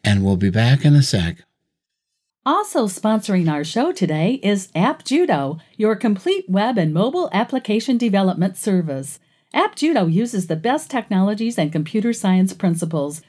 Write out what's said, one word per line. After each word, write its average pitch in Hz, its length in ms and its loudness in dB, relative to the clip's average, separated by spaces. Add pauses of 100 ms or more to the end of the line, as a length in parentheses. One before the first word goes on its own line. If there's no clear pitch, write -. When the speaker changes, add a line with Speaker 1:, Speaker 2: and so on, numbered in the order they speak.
Speaker 1:
and 101 200 2
we'll 98 120 2
be 95 140 0
back 117 340 2
in 147 100 6
a 143 80 6
sec. 85 360 -2 (1080)
Speaker 2:
Also 330 400 0
sponsoring 202 640 0
our 147 120 -2
show 233 260 -2
today 190 500 0
is 196 320 -2
App 233 300 0
Judo, 160 560 0 (180)
your 214 200 0
complete 240 520 -2
web 208 300 0
and 156 160 0
mobile 277 380 0
application 233 640 -2
development 196 580 0
service. 160 640 -2 (340)
App 392 220 0
Judo 285 320 0
uses 185 400 -2
the 165 80 -2
best 240 340 -4
technologies 214 720 -2
and 151 140 -2
computer 196 400 -2
science 185 400 2
principles 165 760 -4